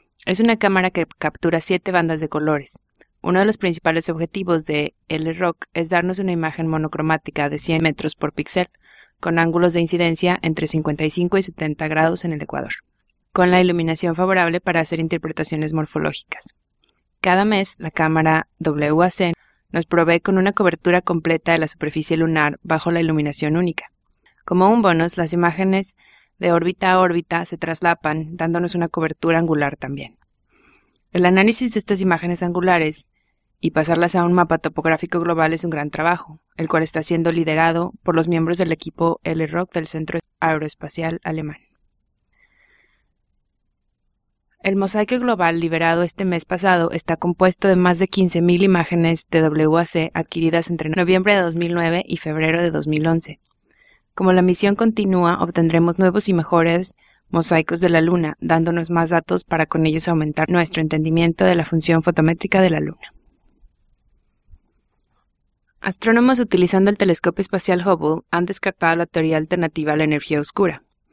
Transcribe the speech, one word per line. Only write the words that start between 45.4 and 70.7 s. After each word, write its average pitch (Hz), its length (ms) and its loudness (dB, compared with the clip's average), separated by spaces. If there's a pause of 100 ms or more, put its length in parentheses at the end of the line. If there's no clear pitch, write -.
liberado 165 420 0
este 180 220 -4
mes 175 220 -2
pasado 180 440 0
está 165 260 -4
compuesto 185 520 0
de 185 80 6
más 180 240 4
de 190 80 2
quince 175 340 0
mil 175 220 4
imágenes 170 640 2
de 165 100 2
W 156 380 2
A 170 60 2
C 165 300 -2
adquiridas 165 540 -2
entre 160 200 -4
noviembre 185 480 2
de 185 60 2
dos 170 120 -2
mil 170 200 -2
nueve 170 300 0
y - 120 -6
febrero 160 440 -2
de 170 120 0
dos 151 160 -4
mil 151 180 -2
once. 165 320 -2 (800)
Como 185 160 4
la 185 100 6
misión 202 340 2
continúa, 190 640 0
obtendremos 170 560 2
nuevos 185 300 2
y 190 60 2
mejores 170 600 0 (360)
mosaicos 165 500 0
de 180 80 4
la 165 120 4
Luna, 165 380 0
dándonos 165 500 0
más 165 220 0
datos 175 320 0
para 160 240 -2
con 160 200 0
ellos 156 200 0
aumentar 156 440 -2
nuestro 170 300 0
entendimiento 160 640 0
de 180 120 4
la 165 80 0
función 165 400 2
fotométrica 170 560 2
de 185 100 4
la 156 80 0
Luna. 151 340 -8 (2750)
Astrónomos 233 580 2
utilizando 190 520 4
el 208 60 0
telescopio 180 460 0
espacial 180 420 -2
Hubble 160 460 0
han 175 160 0
descartado 175 480 -2
la 170 120 0
teoría 160 300 0
alternativa 156 580 -2
a - 20 0
la 156 80 2
energía 151 340 -2
oscura, - 460 -2 (280)